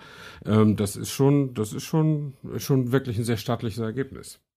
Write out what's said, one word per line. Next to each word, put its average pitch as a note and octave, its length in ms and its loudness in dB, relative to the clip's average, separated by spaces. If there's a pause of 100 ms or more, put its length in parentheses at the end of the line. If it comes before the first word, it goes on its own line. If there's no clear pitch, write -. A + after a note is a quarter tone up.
(440)
Ähm, G#2+ 320 6
das G2+ 180 -2
ist - 140 -8
schon, C#3 460 2
das G#2+ 180 -4
ist B2+ 120 -8
schon, D#3 500 0 (240)
schon B2+ 340 2
wirklich B2+ 240 0
ein A#2+ 80 -2
sehr A2+ 140 0
stattliches A2+ 400 -4
Ergebnis. A#2 600 -8 (160)